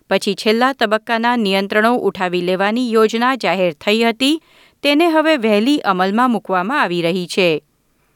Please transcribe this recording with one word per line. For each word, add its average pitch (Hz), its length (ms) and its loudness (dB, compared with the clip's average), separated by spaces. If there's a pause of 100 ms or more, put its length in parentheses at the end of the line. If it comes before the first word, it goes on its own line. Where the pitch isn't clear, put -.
(100)
પછી 196 240 0
છેલ્લા 226 380 0
તબક્કાના 233 640 -2
નિયંત્રણો 208 600 0
ઉઠાવી 180 440 -2
લેવાની 202 520 -2
યોજના 226 420 2
જાહેર 180 380 -2
થઈ 220 320 0
હતી, 262 380 0 (400)
તેને 294 260 2
હવે 311 280 2
વહેલી 226 420 2
અમલમાં 202 520 0
મૂકવામાં 202 520 -2
આવી 175 200 -2
રહી 175 240 -2
છે. 165 360 0 (540)